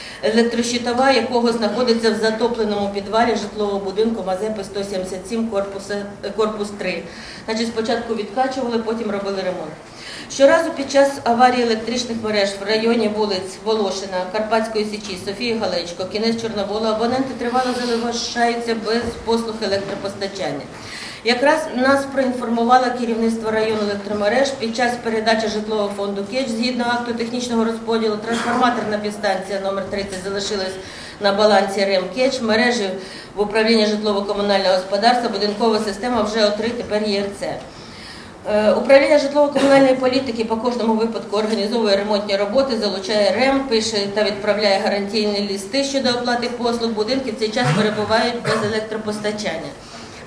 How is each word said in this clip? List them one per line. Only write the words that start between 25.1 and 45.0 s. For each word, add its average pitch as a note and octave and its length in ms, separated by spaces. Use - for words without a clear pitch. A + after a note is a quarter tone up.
житлового G#3+ 480
фонду G3+ 340
Кеч, C4 180
згідно A#3+ 400
акту A#3+ 260
технічного A#3 500
розподілу, A3 520
трансформаторна A3+ 800
підстанція G3+ 640
номер G3 300
тридцять F#3+ 340
залишилась G3 500
на G3+ 120
балансі G3+ 520
рем F#3+ 200
Кеч. C4 260
Мережі A3 500
в F#3+ 40
управлінні A3 460
житлово-комунального G3+ 880
господарства, A3 540
будинкова G#3 500
система G#3+ 440
вже G#3+ 240
О G#3 40
три, G#3+ 180
тепер G#3 340
Є G3+ 180
Р G3+ 60
Ц. D#3 140
Е, G#3+ 200
управління C#4 460
житлово-комунальної C#4 760
політики B3+ 500
по A3 120
кожному A3+ 380
випадку A3 420
організовує G#3+ 600
ремонтні G3+ 400
роботи, A3+ 420
залучає G3+ 640
рем, C4+ 280
пише A3 300
та G#3+ 100
відправляє G3+ 600
гарантійні G3+ 680